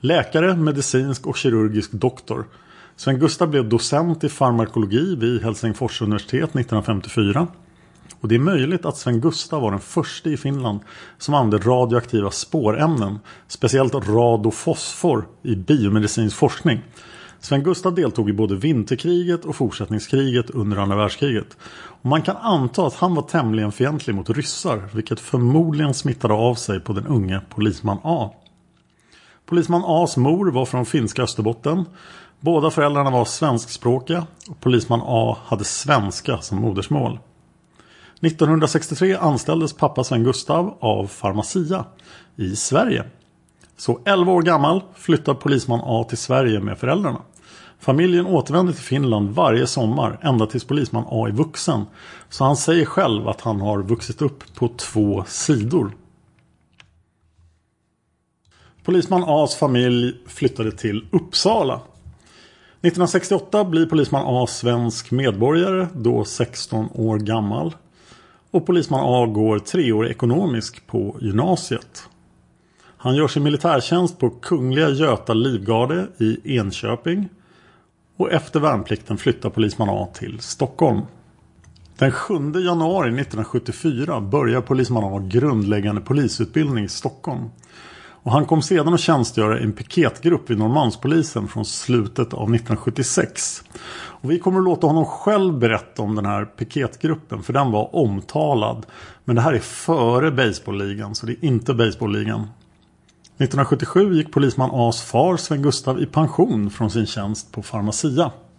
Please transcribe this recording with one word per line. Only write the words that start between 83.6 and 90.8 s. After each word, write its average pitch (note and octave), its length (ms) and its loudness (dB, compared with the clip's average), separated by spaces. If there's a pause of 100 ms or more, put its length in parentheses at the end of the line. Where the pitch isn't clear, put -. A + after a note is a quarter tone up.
börjar A#2+ 400 0
polisman A#2+ 440 0
A G2 140 -4
grundläggande G#2 840 0
polisutbildning C3+ 840 0
i F#2+ 40 -6
Stockholm. - 640 -8 (720)
Och A2+ 100 -2
han D3 140 4
kom D#3 160 2
sedan E3 320 2
att E3 60 2
tjänstgöra A#2 600 2
i - 20 -4
en G#2+ 100 0
piketgrupp - 800 0
vid G#2+ 80 0
Norrmalmspolisen B2 880 0